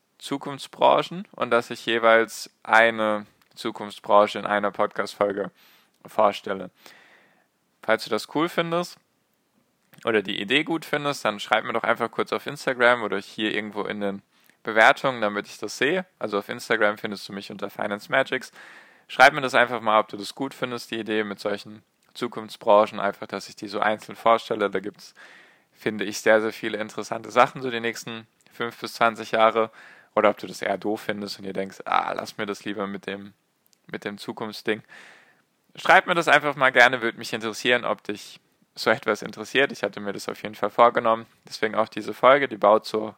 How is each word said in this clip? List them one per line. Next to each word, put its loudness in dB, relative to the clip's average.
Zukunftsbranchen -2
und -6
dass 0
ich -14
jeweils 2
eine 4
Zukunftsbranche 2
in -4
einer 0
Podcast-Folge -2
vorstelle. -2
Falls 0
du -12
das -4
cool 0
findest -4
oder 2
die -6
Idee 0
gut -6
findest, -4
dann -2
schreib 0
mir -6
doch -4
einfach 0
kurz -4
auf -4
Instagram 2
oder -2
hier -4
irgendwo -6
in -6
den -4
Bewertungen, 4
damit -2
ich -18
das -10
sehe. 0
Also -4
auf -6
Instagram -2
findest -10
du -16
mich -12
unter -10
Finance -8
Magics. -2
Schreib 8
mir -4
das -2
einfach 2
mal, 4
ob 2
du -12
das -12
gut -8
findest, -10
die -6
Idee -2
mit -10
solchen -8
Zukunftsbranchen, 2
einfach, -4
dass -10
ich -20
die -12
so -6
einzeln -4
vorstelle. 2
Da -4
gibt's, -12
finde -6
ich, -8
sehr, 6
sehr -2
viele -6
interessante -10
Sachen 2
so -6
die -6
nächsten -8
fünf -8
bis -10
zwanzig 0
Jahre. 4
Oder 6
ob 2
du -12
das -16
eher -2
doof -4
findest -8
und -16
dir -8
denkst, -8
„Ah, 0
lass -8
mir -6
das -6
lieber -6
mit -12
dem, -10
mit -12
dem -10
Zukunftsding.“ -6
Schreib 4
mir -2
das 0
einfach 4
mal 2
gerne, 6
würde -2
mich -10
interessieren, -2
ob -4
dich -12
so 0
etwas -2
interessiert. -2
Ich -14
hatte -6
mir -8
das -10
auf -10
jeden -10
Fall -6
vorgenommen. 2
Deswegen -4
auch 0
diese -10
Folge, 6
die -10
baut 4
so -6